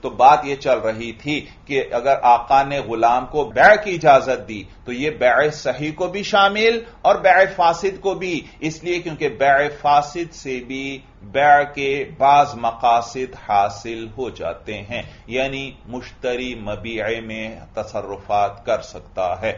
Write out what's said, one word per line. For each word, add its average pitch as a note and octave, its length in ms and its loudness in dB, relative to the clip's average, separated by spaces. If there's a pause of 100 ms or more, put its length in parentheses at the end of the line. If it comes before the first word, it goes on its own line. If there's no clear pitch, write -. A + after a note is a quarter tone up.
तो B2+ 60 -6
बात C#3+ 360 6
यह C#3 100 -4
चल C3 220 0
रही A2 360 -6
थी D3 200 -8 (320)
कि C#3 120 -2 (140)
अगर B2 320 0
आका B2 400 4
ने C#3+ 180 -4
गुलाम A#2 440 0
को D3 200 -4
बै'े F3 320 6
की G#3+ 140 -6
इजाजत C3 560 4
दी G#2 180 -12 (200)
तो B2 60 -10
यह D3 260 -6
बै'े B2+ 340 2
सही C#3+ 400 -6
को F3+ 160 -6
भी G3 160 -8
शामिल G#3+ 560 2 (240)
और G3+ 160 2
बै'े F#3 280 6
फासिद F3+ 500 0
को F#3 160 -4
भी, E3+ 300 -6 (180)
इसलिए E3 380 -6
क्योंकि D#3+ 300 -6
बै'े C#3 440 2
फासिद D3+ 580 0
से C3 280 -8
भी C3+ 420 -10 (220)
बै'े C#3+ 420 6
के C#3 380 -4 (100)
बाज C#3+ 440 6
मकासिद A#2 840 0
हासिल G#2+ 680 -2 (100)
हो B2 120 -6
जाते E2+ 520 -10
हैं, A2 200 -10 (280)
यानी C3+ 460 -6 (120)
मुश्तरी B2 720 -8
मबीए G#2+ 600 -6
में A2 380 -12 (160)
तसर्रुफात G2+ 920 -4
कर A2 160 -2
सकता F#2 540 -8
है। G#2+ 220 -6